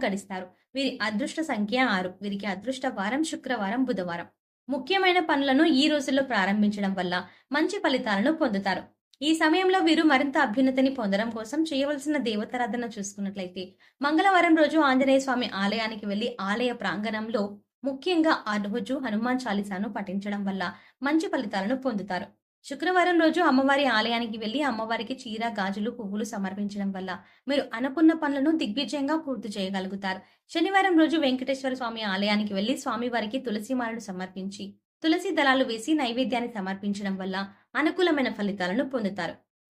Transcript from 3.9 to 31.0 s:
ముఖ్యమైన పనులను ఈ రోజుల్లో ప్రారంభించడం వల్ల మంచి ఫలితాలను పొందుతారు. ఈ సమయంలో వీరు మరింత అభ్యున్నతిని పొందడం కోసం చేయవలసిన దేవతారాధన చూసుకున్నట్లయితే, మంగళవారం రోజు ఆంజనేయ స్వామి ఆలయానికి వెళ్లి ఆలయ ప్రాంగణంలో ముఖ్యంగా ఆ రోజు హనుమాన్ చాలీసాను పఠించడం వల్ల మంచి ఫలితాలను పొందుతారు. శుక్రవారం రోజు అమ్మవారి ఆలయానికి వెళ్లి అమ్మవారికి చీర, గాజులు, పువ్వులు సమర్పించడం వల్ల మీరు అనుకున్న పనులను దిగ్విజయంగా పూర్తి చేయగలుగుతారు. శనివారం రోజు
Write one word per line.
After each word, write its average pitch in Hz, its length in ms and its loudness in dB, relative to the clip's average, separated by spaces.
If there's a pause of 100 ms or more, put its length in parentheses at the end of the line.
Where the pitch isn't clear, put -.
ముఖ్యమైన 359 500 2
పనులను 285 440 4
ఈ 294 240 4
రోజుల్లో 277 360 2
ప్రారంభించడం 202 720 0
వల్ల 180 320 -2 (260)
మంచి 359 280 0
ఫలితాలను 247 540 2
పొందుతారు. 196 500 -2 (380)
ఈ 311 140 2
సమయంలో 370 440 4
వీరు 320 240 4
మరింత 285 340 4
అభ్యున్నతిని 262 520 4
పొందడం 220 400 0
కోసం 226 340 -4
చేయవలసిన 285 540 0
దేవతారాధన 233 720 -2 (100)
చూసుకున్నట్లయితే, 190 640 -8 (380)
మంగళవారం 339 540 6
రోజు 311 240 6
ఆంజనేయ 269 400 6
స్వామి 247 340 0
ఆలయానికి 214 520 -2
వెళ్లి 208 360 -2
ఆలయ 233 300 0
ప్రాంగణంలో 214 720 -4 (400)
ముఖ్యంగా 311 640 2
ఆ 208 100 -2
రోజు 208 360 -4
హనుమాన్ 247 540 0
చాలీసాను 202 420 -4
పఠించడం 202 560 -6
వల్ల 196 280 -4 (300)
మంచి 320 240 2
ఫలితాలను 214 480 -2
పొందుతారు. 202 520 -4 (380)
శుక్రవారం 349 540 2
రోజు 330 220 4
అమ్మవారి 277 440 4
ఆలయానికి 233 520 0
వెళ్లి 220 240 -4
అమ్మవారికి 226 520 -2
చీర, 226 340 -6
గాజులు, 208 440 -4
పువ్వులు 208 320 -6
సమర్పించడం 202 680 -4
వల్ల 185 200 -4 (360)
మీరు 277 160 0 (100)
అనుకున్న 277 400 4
పనులను 285 440 2
దిగ్విజయంగా 277 600 -2
పూర్తి 247 320 -6
చేయగలుగుతారు. 190 720 -4 (300)
శనివారం 381 500 4
రోజు 311 180 6